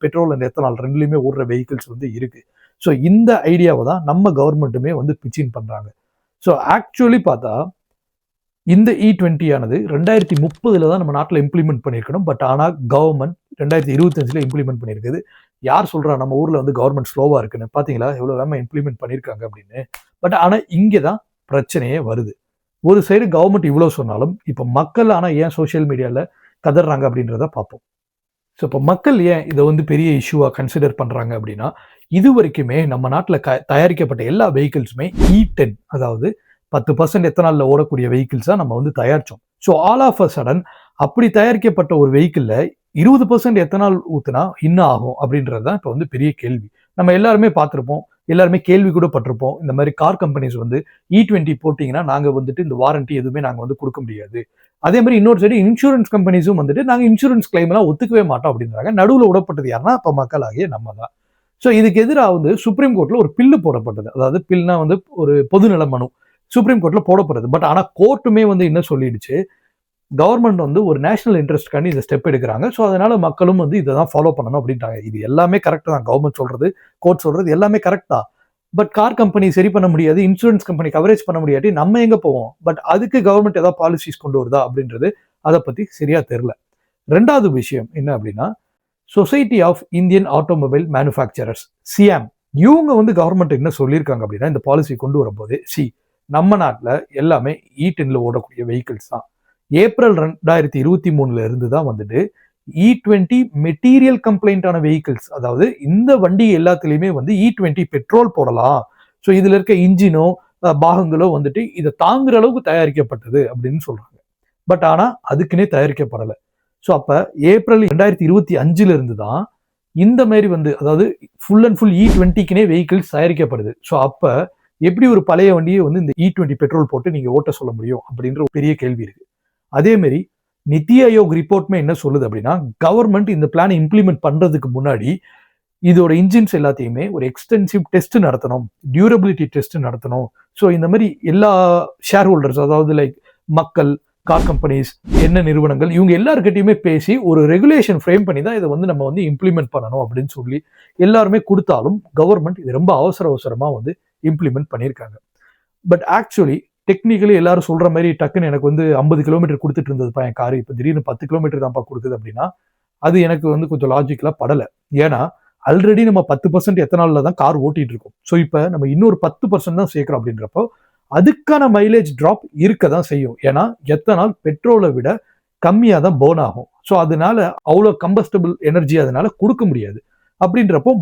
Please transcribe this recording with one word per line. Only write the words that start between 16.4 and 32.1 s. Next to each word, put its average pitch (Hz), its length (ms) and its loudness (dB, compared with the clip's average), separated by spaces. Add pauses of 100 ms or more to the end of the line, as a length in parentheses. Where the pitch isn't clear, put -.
வந்து 135 160 -2
கவர்மெண்ட் 127 360 -2
ஸ்லோவா 143 280 0
இருக்குன்னு? 110 360 -8
பாத்தீங்களா, 139 420 -4
எவ்வளவு 127 220 -6
வேகமா 143 200 -6
இம்ப்ளிமெண்ட் 131 420 -8
பண்ணிருக்காங்க 123 440 -12
அப்படின்னு? 107 360 -18 (420)
But 180 140 -2
ஆனா, 180 320 2
இங்க 196 320 2
தான் 170 200 -2 (320)
பிரச்சனையே 135 520 -4
வருது. 113 280 -6 (520)
ஒரு 190 160 6
சைடு 208 300 2
கவர்மெண்ட் 170 360 2
இவ்வளவு 156 260 2
சொன்னாலும், 127 540 -6
இப்ப 127 200 -6
மக்கள் 156 440 0
ஆனா 180 180 0
ஏன் 160 220 0
சோஷியல் 156 380 -2
மீடியால 127 320 -4 (440)
கதறாங்க 151 400 0
அப்படின்றத 120 440 -4
பார்ப்போம். 110 340 -12 (760)
So, - 40 -4
இப்ப 139 160 -4
மக்கள் 185 400 2
ஏன் 175 260 2
இதை 143 200 0
வந்து 156 180 2
பெரிய 156 280 0
இஷ்யூவா 139 400 0
கன்சிடர் 139 440 -4
பண்றாங்க 120 380 -6
அப்படின்னா, 107 340 -10 (440)